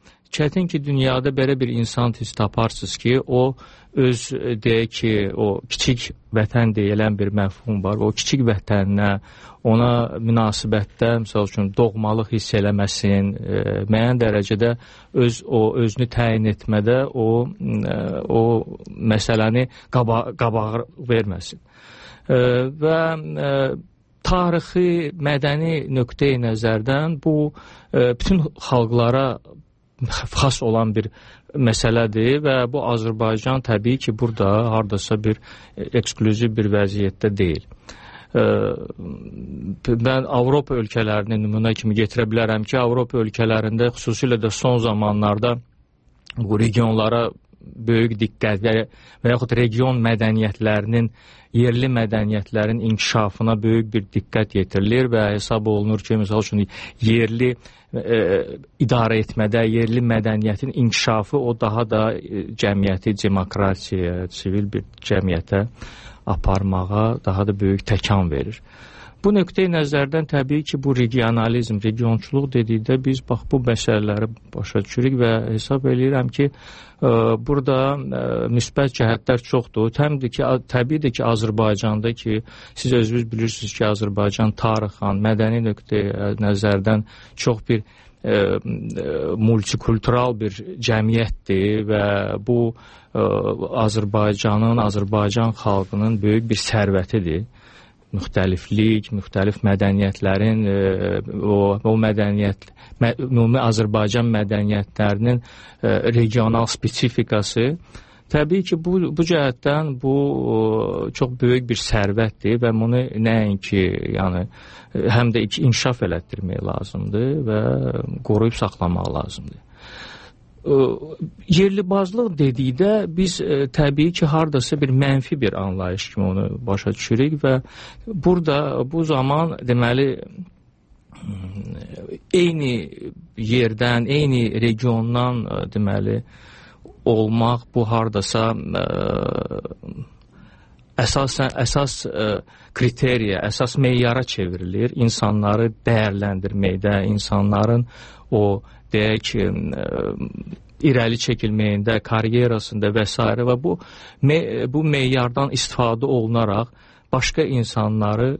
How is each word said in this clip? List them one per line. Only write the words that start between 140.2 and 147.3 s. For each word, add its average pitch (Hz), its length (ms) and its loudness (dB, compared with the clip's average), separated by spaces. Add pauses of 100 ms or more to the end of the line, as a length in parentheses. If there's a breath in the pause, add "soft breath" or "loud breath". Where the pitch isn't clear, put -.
əsasən, 131 640 0
əsas, 139 380 -2 (100)
ə, 107 200 -2 (440 loud breath)
kriteriya, 120 720 0
əsas 123 320 -2
meyara 123 480 2
çevrilir. 92 720 -4
İnsanları 107 720 2 (160)
dəyərləndirməkdə, 101 1200 0
insanların 104 800 2 (480 loud breath)